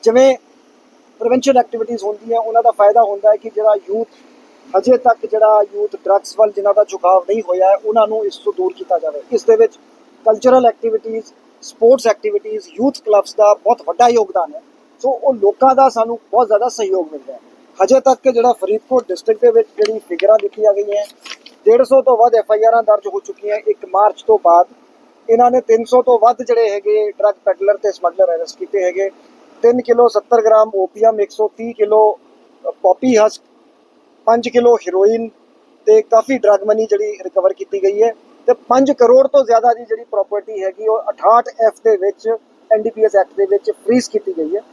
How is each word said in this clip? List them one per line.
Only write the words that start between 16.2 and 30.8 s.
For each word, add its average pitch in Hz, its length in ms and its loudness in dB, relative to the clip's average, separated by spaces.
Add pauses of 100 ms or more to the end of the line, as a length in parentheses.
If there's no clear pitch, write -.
ਬਹੁਤ 226 160 0
ਜ਼ਿਆਦਾ 220 220 0
ਸਹਿਯੋਗ 190 420 -6
ਮਿਲਦਾ 135 220 -18
ਹੈ। 123 60 -20 (440)
ਹਜੇ 254 160 4
ਤੱਕ 262 300 0
ਜਿਹੜਾ 233 240 0
ਫਰੀਦਕੋਟ 220 540 -4
ਡਿਸਟ੍ਰਿਕਟ 214 340 -4
ਦੇ 240 100 4
ਵਿੱਚ 220 160 2 (100)
ਜਿਹੜੀ 214 220 -2
ਫਿਗਰਾਂ 220 420 0
ਦਿੱਤੀਆਂ 208 320 -2
ਗਈਆਂ, 202 320 -4 (600)
ਡੇਢ 233 160 4
ਸੌ 254 200 2
ਤੋਂ 247 160 2
ਵੱਧ 226 180 2
ਐਫ 214 160 0
ਆਈ 214 120 0
ਆਰਾਂ 226 200 2
ਦਰਜ 208 240 0
ਹੋ 196 120 -8
ਚੁੱਕੀਆਂ 208 380 -10 (100)
ਇੱਕ - 180 -4
ਮਾਰਚ 196 380 -2
ਤੋਂ 220 200 2
ਬਾਅਦ। 175 240 4 (640)
ਇਹਨਾਂ 240 220 2
ਨੇ 254 100 0
ਤਿੰਨ 226 220 0
ਸੌ 247 180 0
ਤੋਂ 247 180 2
ਵੱਧ 240 240 0
ਜਿਹੜੇ 226 260 0
ਹੈਗੇ 208 420 -2
ਡਰੱਗ 202 220 -2 (120)
ਪੈਡਲਰ 196 320 0
ਤੇ 202 140 -4
ਸਮਗਲਰ 175 440 -2
ਅਰੈਸਟ 165 240 -10
ਕੀਤੇ 190 240 -6
ਹੈਗੇ। 185 260 -4 (520)
ਤਿੰਨ 240 200 2
ਕਿਲੋ 240 260 2
ਸੱਤਰ 226 340 0
ਗ੍ਰਾਮ 220 340 2
ਓਪੀਅਮ, 208 440 -2